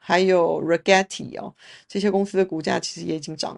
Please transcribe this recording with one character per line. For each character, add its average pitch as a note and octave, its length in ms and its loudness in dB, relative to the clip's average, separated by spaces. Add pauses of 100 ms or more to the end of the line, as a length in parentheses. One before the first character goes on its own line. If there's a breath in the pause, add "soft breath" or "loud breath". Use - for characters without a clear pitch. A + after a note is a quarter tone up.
还 F3+ 180 2
有 E3+ 420 4
Rigetti E3+ 800 0
哦， - 140 -12 (320 loud breath)
这 G3+ 140 -6
些 G3+ 100 2
公 G3 160 0
司 G3 100 -8
的 F#3+ 80 4
股 D#3+ 160 -4
价 D3+ 200 -2
其 - 200 -10
实 E3+ 60 -10
也 E3 80 -4
已 D#3 60 -6
经 D#3 160 -12
涨 - 220 -8